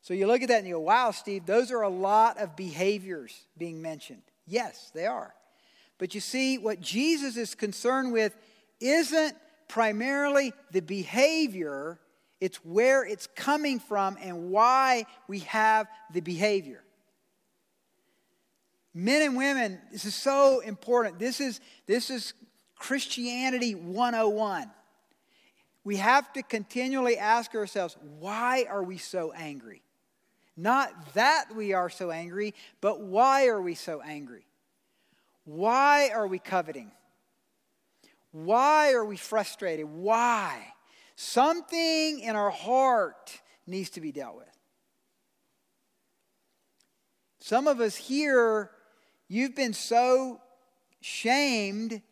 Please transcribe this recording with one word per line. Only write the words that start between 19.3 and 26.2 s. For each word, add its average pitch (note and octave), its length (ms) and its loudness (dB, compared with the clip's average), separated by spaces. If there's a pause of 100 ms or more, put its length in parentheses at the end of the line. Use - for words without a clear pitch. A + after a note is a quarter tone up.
women, B3+ 460 -2 (100)
this G3 140 -12
is G#3+ 100 -6
so C4+ 460 4
important. G#3+ 580 -2
This B3 220 -4
is, B3+ 180 -4 (260)
this A#3 240 0
is B3+ 240 -8 (420)
Christianity B3 1000 -4
one G3 400 -2
oh A3+ 140 4
one. G3 420 -2 (1120)
We G3+ 140 -4
have B3 360 4